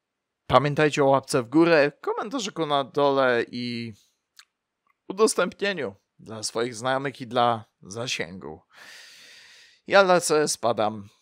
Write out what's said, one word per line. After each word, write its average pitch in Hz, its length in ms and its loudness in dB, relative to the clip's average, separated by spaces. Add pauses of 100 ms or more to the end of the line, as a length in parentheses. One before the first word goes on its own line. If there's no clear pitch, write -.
(480)
Pamiętajcie 143 560 2
o 135 40 4
łapce 135 360 0
w 113 60 -16
górę, 151 420 4 (100)
komentarzyku 240 640 -6
na 143 180 -2
dole 135 680 0
i 120 420 -10 (1120)
udostępnieniu 185 880 -2 (240)
dla 107 240 -14
swoich 120 320 -4
znajomych 131 460 -4
i 127 60 -14
dla 117 380 0 (160)
zasięgu. 92 800 -10 (1300)
Ja 196 160 6
lecę, 165 440 4
spadam, 107 640 -4 (120)